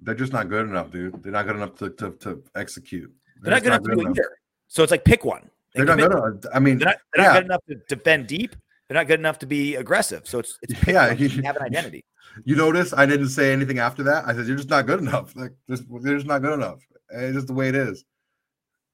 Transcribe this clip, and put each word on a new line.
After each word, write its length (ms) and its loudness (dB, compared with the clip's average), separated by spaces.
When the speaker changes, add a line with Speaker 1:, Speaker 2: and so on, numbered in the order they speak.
Speaker 1:
They're 120 -6
just 180 -4
not 160 -4
good 180 -2
enough, 220 -6
dude. 320 -10
They're 100 -12
not 140 -2
good 100 -4
enough 200 -8
to, 160 -8
to, 180 -10
to 220 -12
execute. 580 -12
Speaker 2:
They're 80 -20
Speaker 1:
They're 80 -2
Speaker 2:
not 60 6
Speaker 1:
just 60 0
Speaker 2:
good 60 2
Speaker 1:
not 60 4
Speaker 2:
enough 80 -2
Speaker 1:
good 120 -2
Speaker 2:
to 60 2
Speaker 1:
enough. 160 -2
Speaker 2:
either. 120 -2
So 140 0
it's 80 6
like, 160 2
pick 180 6
one 240 -6
Speaker 1:
They're 80 2
Speaker 2:
and 40 4
Speaker 1:
not 120 6
Speaker 2:
commit. 120 6
Speaker 1:
good 60 2
enough. 380 -4
I 40 4
mean, 200 4
Speaker 2:
They're 80 2
not, 80 2
they're 100 6
not 100 10
Speaker 1:
yeah. 60 8
Speaker 2:
good 60 0
enough 240 -2
to 60 -8
defend 400 0
deep. 280 -8
They're 80 -8
not 120 2
good 120 4
enough 200 -2
to 60 -10
be 300 -2
aggressive. 520 -2
So 120 -4
it's, 240 -10
it's 100 -6
pick 220 2
Speaker 1:
Yeah, 140 6
Speaker 2:
one. 100 -2
Speaker 1:
you, 80 2
Speaker 2:
You 160 -2
have 120 -4
an 60 -6
identity. 420 -8
Speaker 1:
<laughs> 200 -20
you 100 0
notice 380 2
I 120 6
didn't 240 2
say 240 2
anything 240 -2
after 260 -2
that. 220 2
I 80 -2
said, 140 -4
"You're 100 -2
just 120 -10
not 180 2
good 120 0
enough." 360 -4
Like, 180 -12
just, 140 -8
they're 140 0
just 100 -6
not 160 -2
good 120 -2
enough. 260 -6
It's 240 -6
just 120 -4
the 60 -8
way 160 -2
it 60 -2
is. 280 -4